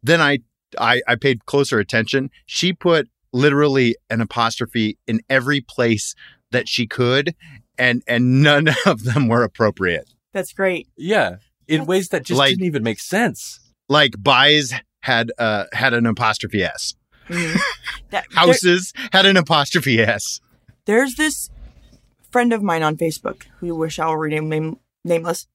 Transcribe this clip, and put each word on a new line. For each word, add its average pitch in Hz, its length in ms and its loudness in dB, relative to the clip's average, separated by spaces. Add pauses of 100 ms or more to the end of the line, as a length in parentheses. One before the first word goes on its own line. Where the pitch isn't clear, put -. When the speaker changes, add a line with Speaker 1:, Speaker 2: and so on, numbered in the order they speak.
Speaker 1:
Then 165 180 2
I, 143 200 2 (380)
I, 120 300 2
I 120 60 2
paid 131 320 -2
closer 139 320 0
attention. 120 500 -2 (160)
She 180 300 -2
put 165 340 0 (240)
literally 139 640 2 (140)
an 113 100 -2
apostrophe 113 840 -2
in 110 240 -2
every 135 320 0
place 117 520 -2 (380)
that 120 160 -2
she 120 180 -4
could, 131 480 -2 (420)
and, 123 300 0
and 123 340 2
none 147 280 4 (100)
<laughs> - 80 -2
of 131 160 0
them 127 240 0
were 117 160 2
appropriate. 95 680 -2 (240)
Speaker 2:
That's 190 200 -6
great. 185 340 -2 (100)
Speaker 3:
Yeah, 147 400 -2 (300)
in 151 140 0
Speaker 2:
That's - 80 -8
Speaker 3:
ways 185 220 0
that 160 140 -2
just 123 140 0
Speaker 1:
Like 139 120 4
Speaker 3:
didn't 185 160 0
even 143 180 -2
make 113 160 -4
sense. - 580 -4 (300)
Speaker 1:
Like, 143 280 4
buys 135 560 4 (300)
had, 117 360 -2
uh, 107 340 0
had 123 200 0
an 117 140 2
apostrophe 107 560 -2
S. - 320 -8 (340)
Speaker 2:
Mm-hmm. 170 340 -4
Speaker 1:
<laughs> - 480 -10
Speaker 2:
That, 196 200 -6
there - 80 0
Speaker 1:
Houses 180 540 4 (200)
had 190 140 4
an 196 100 4
apostrophe 147 640 2
S. 104 400 -2 (440)
Speaker 2:
There's 247 320 2
this 302 340 -2 (800)
friend 240 220 2
of 214 100 -2
mine 165 220 0
on 156 120 0
Facebook - 460 -4 (160)
who 180 80 -10
you 170 80 -6
wish 160 240 -4
I'll 160 180 -2
rename 156 320 -4
name, 156 280 -4 (280)
nameless. 170 500 -4